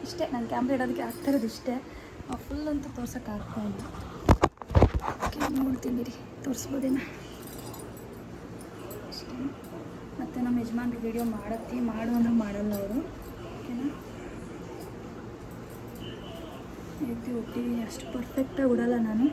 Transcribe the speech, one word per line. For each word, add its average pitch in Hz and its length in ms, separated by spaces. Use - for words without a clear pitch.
ಇಷ್ಟೇ, - 260
ನಾನು 240 200
ಕ್ಯಾಮ್ರಾ 247 240
ಇಡೋದಕ್ಕೆ 247 320
ಆಗ್ತಾ 240 220
ಇರೋದು 233 220
ಇಷ್ಟೇ. 254 220
ಆ, 247 140
ಫುಲ್ 294 280
ಅಂತೂ 285 240
ತೋರ್ಸೋಕೆ 240 380
ಆಗ್ತಾ - 340
ಇಲ್ಲ. 196 140
ಓಕೆ, - 140
ನೋಡ್ತೀನಿ 254 500
ರೀ, - 60
ತೋರಿಸ್ಬೋದೇನೋ 269 580
ಅಷ್ಟೇ. - 260
ಮತ್ತು - 260
ನಮ್ಮ 240 160
ಯಜಮಾನ್ರು 233 440
ವಿಡಿಯೋ 233 200
ಮಾಡತ್ತಿ, 226 400
ಮಾಡು 226 260
ಅಂದ್ರೂ 233 160
ಮಾಡಲ್ಲ 208 360
ಅವರು, 202 180
ಓಕೆನಾ? 247 280
ಈ 294 100
ರೀತಿ 120 280
ಉಡ್ತೀನಿ, 120 380
ಅಷ್ಟು - 260
ಪರ್ಫೆಕ್ಟಾಗಿ 269 600
ಉಡಲ್ಲ 240 260
ನಾನು 220 240